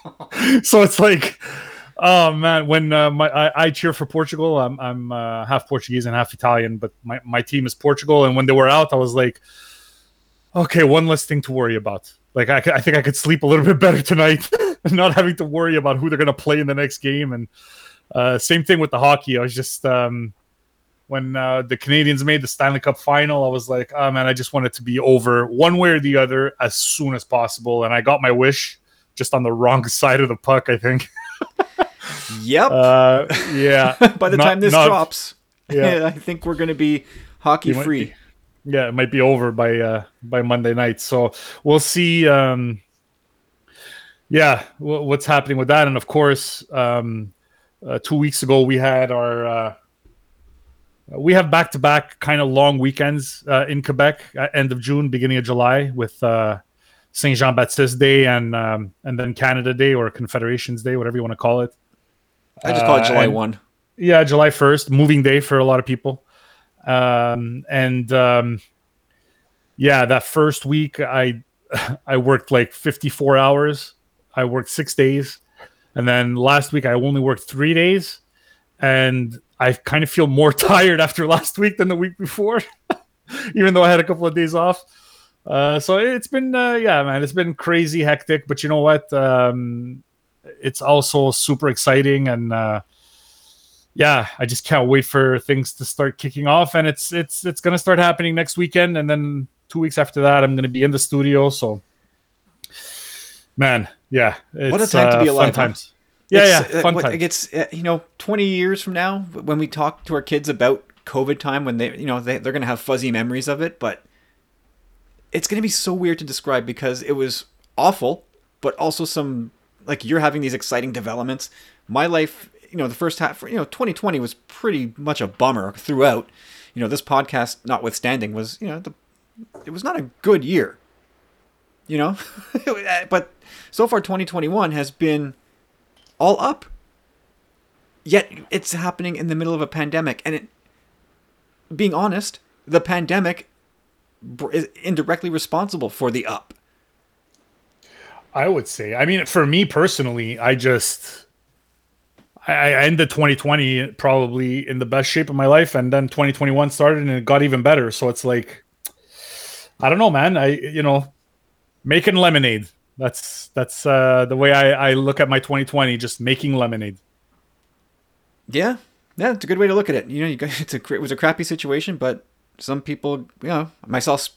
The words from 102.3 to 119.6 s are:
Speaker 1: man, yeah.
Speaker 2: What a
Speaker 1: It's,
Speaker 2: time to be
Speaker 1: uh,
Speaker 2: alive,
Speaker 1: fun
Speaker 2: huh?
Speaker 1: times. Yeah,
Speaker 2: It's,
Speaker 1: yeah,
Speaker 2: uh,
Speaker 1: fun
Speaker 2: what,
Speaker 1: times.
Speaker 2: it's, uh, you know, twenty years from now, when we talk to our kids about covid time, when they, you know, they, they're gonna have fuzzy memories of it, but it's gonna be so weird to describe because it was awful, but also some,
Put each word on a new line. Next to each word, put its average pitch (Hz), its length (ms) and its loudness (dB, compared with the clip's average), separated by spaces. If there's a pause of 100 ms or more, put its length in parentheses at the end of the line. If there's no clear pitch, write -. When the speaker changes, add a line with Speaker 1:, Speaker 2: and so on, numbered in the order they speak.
Speaker 1:
man, 127 300 0 (240)
yeah. 120 240 2 (160)
Speaker 2:
What 151 300 -2
a - 20 2
Speaker 1:
It's, 220 100 -2
Speaker 2:
time 123 200 6
to 117 100 4
be 151 60 6
Speaker 1:
uh, 143 40 2
Speaker 2:
alive, 139 220 2
Speaker 1:
fun 131 80 0
Speaker 2:
huh? 123 60 2
Speaker 1:
times. - 240 -12 (360)
Yeah, 196 320 6
Speaker 2:
It's, 131 120 -6
Speaker 1:
yeah, 160 60 -2
Speaker 2:
uh, 170 40 0
Speaker 1:
fun 170 120 2
Speaker 2:
what, 170 80 -2
Speaker 1:
times. 151 200 -2
Speaker 2:
it's, - 320 -6
uh, 151 160 -2
you 170 140 -10
know, 170 180 -2 (160)
twenty 202 280 -2
years 190 360 -2
from 185 120 -10
now, 190 260 -2
when 160 380 -6
we 156 100 -4
talk 151 380 -6
to 165 80 -6
our 143 80 -2
kids 147 260 -4
about 131 360 0 (200)
covid 135 340 -4
time, 143 260 -6
when 123 120 -4
they, 120 200 -6
you 151 100 -10
know, 123 120 -4
they, 123 200 -6
they're 131 140 -6
gonna 131 140 -4
have 120 140 -6
fuzzy 127 320 -4
memories 123 340 -4
of 147 140 -6
it, 165 180 -6
but 110 240 -8 (1300)
it's - 160 -6
gonna 214 160 -4
be 220 60 -4
so 180 260 -4
weird 175 240 -2
to 160 60 -14
describe 131 420 -6
because 127 360 -6
it 143 100 -6
was 131 320 -4 (340)
awful, 160 460 0 (360)
but - 160 -2
also 160 280 -4
some, 131 480 -6 (320)